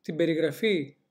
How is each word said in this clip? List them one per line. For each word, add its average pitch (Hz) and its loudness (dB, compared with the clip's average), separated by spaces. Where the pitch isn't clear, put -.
την 160 -6
περιγραφή 160 0